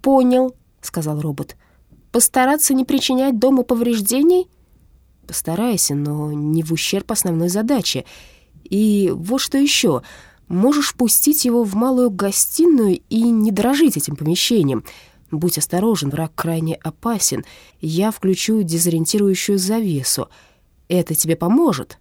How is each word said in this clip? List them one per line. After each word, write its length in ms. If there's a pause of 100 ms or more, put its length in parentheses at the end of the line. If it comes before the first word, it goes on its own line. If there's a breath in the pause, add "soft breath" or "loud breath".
"Понял", — 520 (260)
сказал 400
робот. 360 (540)
"Постараться 640
не 100
причинять 540
дому 260
повреждений?" 840 (800)
"Постарайся, 680
но 380
не 300
в 100
ущерб 400
основной 360
задаче. 560 (600 loud breath)
И 500
вот 240
что 200
ещё. 440 (460 loud breath)
Можешь 460
пустить 500
его 180
в 120
малую 360
гостиную 920 (100)
и 120
не 300
дорожить 440
этим 200
помещением. 680 (460 loud breath)
Будь 280
осторожен, 520
враг 240
крайне 400
опасен. 720 (360 loud breath)
Я 300
включу 520
дезориентирующую 960
завесу. 720 (600 soft breath)
Это 260
тебе 220
поможет?" 640